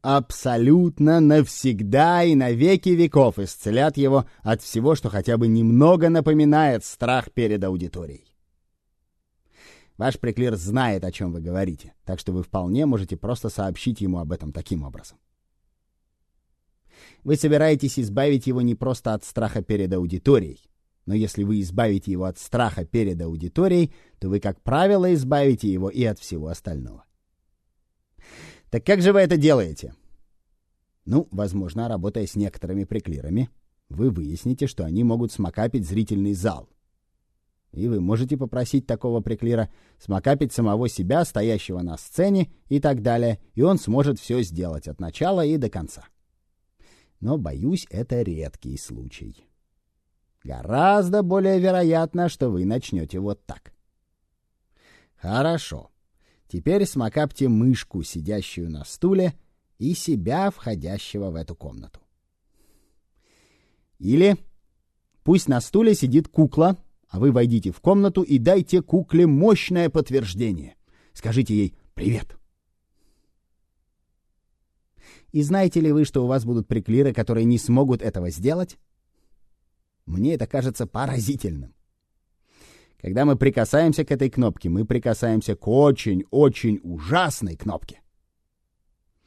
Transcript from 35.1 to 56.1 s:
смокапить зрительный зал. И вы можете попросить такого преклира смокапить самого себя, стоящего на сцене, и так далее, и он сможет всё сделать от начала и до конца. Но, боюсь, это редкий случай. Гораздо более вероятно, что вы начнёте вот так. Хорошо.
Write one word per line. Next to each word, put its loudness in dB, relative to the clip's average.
смокапить -4
зрительный -2
зал. -6
И -6
вы 0
можете 0
попросить -2
такого -2
преклира -2
смокапить 0
самого 0
себя, -2
стоящего -4
на -8
сцене, 0
и 0
так 0
далее, 0
и -4
он 4
сможет 0
всё -4
сделать -6
от -14
начала -2
и 0
до -4
конца. -12
Но, -2
боюсь, -4
это -4
редкий -8
случай. -16
Гораздо 0
более 2
вероятно, 2
что -2
вы -2
начнёте -4
вот -6
так. -18
Хорошо. -4